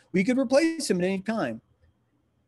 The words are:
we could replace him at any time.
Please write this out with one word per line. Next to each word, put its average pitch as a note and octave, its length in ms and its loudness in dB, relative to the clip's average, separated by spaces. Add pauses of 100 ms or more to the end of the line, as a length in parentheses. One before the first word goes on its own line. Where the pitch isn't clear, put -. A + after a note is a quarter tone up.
(120)
we F#3 140 2
could B3 120 0
replace C#4+ 520 2
him F#3 100 0
at F3 60 0
any F#3+ 160 -2
time. D#3+ 400 -6 (880)